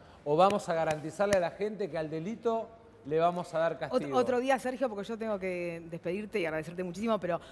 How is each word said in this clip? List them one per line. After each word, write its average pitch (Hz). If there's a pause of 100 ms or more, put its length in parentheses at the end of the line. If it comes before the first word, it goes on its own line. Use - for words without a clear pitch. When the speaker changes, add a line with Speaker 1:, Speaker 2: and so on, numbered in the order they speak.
(260)
Speaker 1:
¿O 147
vamos 196
a 175
garantizarle 160
a -
la 165
gente 202
que 156
al 156
delito 220 (380)
le 156
vamos 175
a 160
dar 165
Speaker 2:
Ot-, -
Speaker 1:
castigo? 254
Speaker 2:
otro 247
día, 262
Sergio, 254
porque 202
yo 226
tengo 214
que 175
despedirte 202
y 170
agradecerte 160
muchísimo, 202
pero 175 (160)